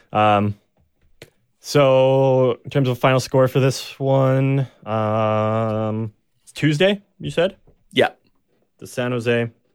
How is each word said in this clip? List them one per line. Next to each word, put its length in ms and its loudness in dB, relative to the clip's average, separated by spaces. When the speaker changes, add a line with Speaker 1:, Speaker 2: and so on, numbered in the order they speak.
Speaker 1:
Um, 420 2
so 1040 2
in 60 -18
terms 180 0
of 100 -2
final 220 2
score 260 2
for 140 0
this 400 -2
one, 640 0
um, 1300 -2
it's 100 -20
Tuesday, 500 0
you 100 -10
said? 260 -2
Speaker 2:
Yeah. 180 2
Speaker 1:
The 80 -18
San 260 -6
Jose 380 -2